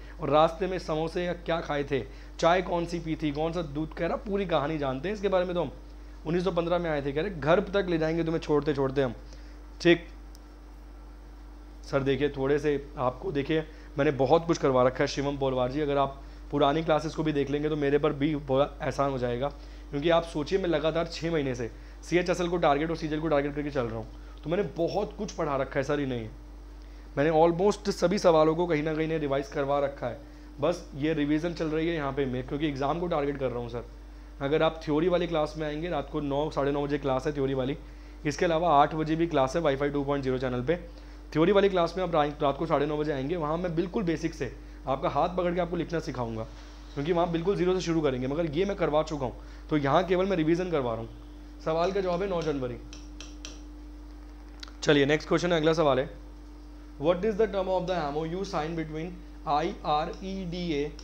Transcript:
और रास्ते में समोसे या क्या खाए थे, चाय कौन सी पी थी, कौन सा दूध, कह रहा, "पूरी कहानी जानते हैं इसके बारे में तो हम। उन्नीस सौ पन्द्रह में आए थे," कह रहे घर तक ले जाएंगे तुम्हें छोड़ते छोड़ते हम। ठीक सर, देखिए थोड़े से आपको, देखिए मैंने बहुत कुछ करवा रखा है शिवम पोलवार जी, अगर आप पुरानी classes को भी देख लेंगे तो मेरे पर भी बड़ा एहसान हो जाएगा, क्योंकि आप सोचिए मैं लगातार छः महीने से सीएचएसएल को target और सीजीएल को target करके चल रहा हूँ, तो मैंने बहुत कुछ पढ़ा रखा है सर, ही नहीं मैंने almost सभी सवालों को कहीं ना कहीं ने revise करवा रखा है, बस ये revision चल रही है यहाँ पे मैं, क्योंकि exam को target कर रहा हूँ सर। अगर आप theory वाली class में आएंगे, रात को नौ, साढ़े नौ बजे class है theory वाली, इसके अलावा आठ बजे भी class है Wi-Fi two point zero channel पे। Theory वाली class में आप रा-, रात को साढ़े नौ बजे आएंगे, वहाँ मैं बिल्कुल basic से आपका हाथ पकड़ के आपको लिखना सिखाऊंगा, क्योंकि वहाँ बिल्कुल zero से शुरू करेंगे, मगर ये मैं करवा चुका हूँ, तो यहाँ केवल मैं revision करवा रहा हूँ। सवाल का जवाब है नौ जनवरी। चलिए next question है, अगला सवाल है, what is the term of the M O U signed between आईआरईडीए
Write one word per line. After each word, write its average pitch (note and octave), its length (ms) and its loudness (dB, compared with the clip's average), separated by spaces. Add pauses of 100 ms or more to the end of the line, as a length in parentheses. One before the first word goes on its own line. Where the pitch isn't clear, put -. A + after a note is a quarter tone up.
(220)
और D3 80 -2
रास्ते E3 380 6
में F#3 120 -2
समोसे E3 460 -2
या F3 100 -2
क्या E3+ 260 -2
खाए D3 220 -2
थे, C3 180 0 (380)
चाय F3 220 6
कौन E3+ 240 0
सी E3+ 140 -4
पी D#3 160 -2
थी, D3 160 -2
कौन D#3 220 -2
सा F3 80 -2
दूध, D3+ 320 -6
कह F3+ 140 -2
रहा, B3+ 120 -2
"पूरी G3+ 260 -2
कहानी D#3 320 0
जानते C#3+ 320 -2
हैं G#3+ 60 -2
इसके G3+ 120 -4
बारे F3+ 180 4
में F3+ 100 -4
तो F3 60 0
हम। C3 100 -4 (540)
उन्नीस F3 180 0
सौ F#3 80 2
पन्द्रह E3+ 280 2
में E3+ 100 0
आए C#3+ 160 0
थे," C#3+ 60 0
कह D3 100 0
रहे G3+ 100 -2
घर D#3+ 280 4 (100)
तक G3 200 2
ले E3 80 2
जाएंगे D#3+ 260 2
तुम्हें D#3+ 180 0
छोड़ते D3 320 2
छोड़ते C3+ 280 2
हम। A#2+ 140 2 (680)
ठीक E3+ 260 6 (1800)
सर, C#3 200 0
देखिए C#3 260 2
थोड़े C#3 300 2
से C#3+ 160 2 (220)
आपको, C3 340 -2
देखिए D3+ 340 0 (320)
मैंने D3 160 4
बहुत C#3 340 4
कुछ E3 100 4
करवा B2+ 260 4
रखा C3 200 4
है C#3 40 2
शिवम C#3+ 300 -2
पोलवार B2+ 340 0
जी, D3 100 -2
अगर C#3+ 160 0
आप C#3 240 0 (300)
पुरानी C#3+ 320 4
classes D#3 320 2
को D#3+ 80 -2
भी D#3 100 2
देख C#3 160 2
लेंगे D3 200 0
तो D#3 60 2
मेरे C#3+ 220 4
पर D3+ 160 4
भी D3 220 2
बड़ा C#3+ 340 2 (120)
एहसान C#3 300 0
हो C3+ 60 -2
जाएगा, B2 300 0 (440)
क्योंकि D3 180 0
आप E3+ 140 6
सोचिए D#3+ 360 0
मैं F#3 100 0
लगातार D#3+ 380 2
छः E3 240 -4
महीने C#3 240 0
से A2+ 140 -4 (340)
सीएचएसएल F3 440 2
को F3 100 0
target D#3 320 4
और E3 80 0
सीजीएल D3+ 240 -2
को D#3+ 60 -2
target C#3+ 280 2
करके D3 160 -4
चल C3 140 0
रहा A2+ 120 -4
हूँ, A2 100 -8 (360)
तो D3 60 -6
मैंने F3+ 140 2 (140)
बहुत E3+ 400 -2
कुछ D3 140 -6
पढ़ा D3 240 -2
रखा C3+ 240 0
है C3+ 40 0
सर, D3 160 0
ही C#3+ 60 -2
नहीं A#2+ 220 -4 (920)
मैंने D3+ 140 4
almost E3+ 600 4
सभी F#3 280 2
सवालों D#3+ 360 8
को F3 120 2
कहीं D3+ 160 2
ना D#3+ 120 0
कहीं D#3+ 120 0
ने D#3+ 100 0
revise C#3 300 0
करवा C#3+ 320 0
रखा C#3 280 -2
है, A2+ 120 -6 (400)
बस E3+ 240 2 (120)
ये D3+ 180 0
revision D3+ 400 2
चल D#3+ 140 -2
रही D#3+ 200 0
है E3+ 80 0
यहाँ C#3+ 180 -2
पे C#3 120 2
मैं, B2+ 220 -2
क्योंकि D3+ 200 -2
exam C#3+ 320 0
को F3+ 80 -2
target C#3+ 320 0
कर C3 100 0
रहा A#2 100 -4
हूँ A#2+ 100 -6
सर। A#2 160 -8 (560)
अगर D3+ 220 2
आप D#3+ 200 2
theory D#3 240 2
वाली F3 200 2
class D3+ 300 0
में D#3 100 -4
आएंगे, D3+ 220 -4
रात C#3+ 220 -2
को D#3 100 -2
नौ, D3 280 0
साढ़े C#3+ 220 2
नौ C#3+ 140 0
बजे C#3+ 120 0
class C3+ 300 0
है D3+ 80 -2
theory C3+ 180 0
वाली, C3+ 240 0 (480)
इसके D3 200 0
अलावा D#3+ 360 6
आठ D3+ 140 4
बजे D#3 200 0
भी E3+ 120 2
class D3 280 2
है E3+ 60 2
Wi-Fi C#3+ 320 2
two C#3+ 100 0
point C#3 200 0
zero C3 140 0
channel B2 240 -2
पे। E3 180 0 (540)
Theory E3 180 6
वाली G3+ 180 8
class E3+ 280 2
में F#3 60 0
आप E3+ 120 -2
रा-, D3 260 2
रात C#3 160 2
को E3 80 0
साढ़े D3+ 200 4
नौ D3+ 120 -2
बजे D3+ 140 0
आएंगे, C#3 240 -2
वहाँ D#3 220 0
मैं F3+ 180 -2
बिल्कुल F#3+ 280 0
basic D#3+ 300 0
से A#2+ 180 -6 (360)
आपका D3+ 220 0
हाथ C#3+ 280 2
पकड़ F3 180 2
के F3+ 60 0
आपको E3+ 140 -2
लिखना D#3+ 240 -2
सिखाऊंगा, A#2+ 440 -4 (500)
क्योंकि C#3+ 180 -2
वहाँ F3 200 2
बिल्कुल F3+ 240 0
zero F3+ 180 2
से F#3 80 0
शुरू E3 200 0
करेंगे, B2+ 260 0
मगर D#3 200 0
ये D#3+ 180 0
मैं G3 120 -2
करवा D#3 260 2
चुका C#3+ 220 -4
हूँ, G#2+ 100 -6 (340)
तो D#3 80 2
यहाँ C#3+ 260 4
केवल F#3 220 2
मैं F#3+ 120 0
revision E3+ 340 2
करवा B2+ 220 0
रहा A2+ 80 -4
हूँ। - 600 -14
सवाल E3 300 0
का G3 100 0
जवाब F3 200 0
है E3+ 80 -2
नौ E3+ 120 0
जनवरी। C3 360 -2 (2000)
चलिए D3 240 6
next D3+ 220 2
question F3 240 2
है, E3 80 4
अगला D#3+ 140 4
सवाल D3 260 4
है, D#3+ 100 -2 (920)
what F3 240 2
is G#3+ 120 0
the A3 100 6
term F#3+ 220 -2
of F3+ 180 2
the F#3 120 0
M D3 180 -2
O D#3 140 -2
U F#3 160 -4
signed D#3+ 300 -4
between D#3 300 -6 (400)
आईआरईडीए E3+ 1400 -2 (120)